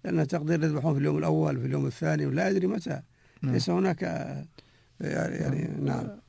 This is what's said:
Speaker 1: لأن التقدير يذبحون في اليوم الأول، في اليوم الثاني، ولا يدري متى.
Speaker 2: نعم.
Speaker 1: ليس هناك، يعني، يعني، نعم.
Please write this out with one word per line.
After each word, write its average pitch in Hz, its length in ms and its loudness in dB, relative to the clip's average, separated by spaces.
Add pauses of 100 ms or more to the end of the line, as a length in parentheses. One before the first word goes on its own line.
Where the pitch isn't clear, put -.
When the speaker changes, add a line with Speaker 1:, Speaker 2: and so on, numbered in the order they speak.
Speaker 1:
لأن 175 160 2
التقدير 156 440 0
يذبحون 151 300 2
في 123 60 2
اليوم 147 180 2
الأول، 156 420 2
في 127 60 -2
اليوم 139 200 0
الثاني، 156 400 0
ولا 139 220 2
يدري 185 180 2
متى. 185 340 -2 (420)
Speaker 2:
نعم. 131 100 0
Speaker 1:
ليس 120 180 2
هناك، 180 320 2
يعني، - 1300 -6
يعني، 147 340 -2 (100)
نعم. 131 280 -2 (200)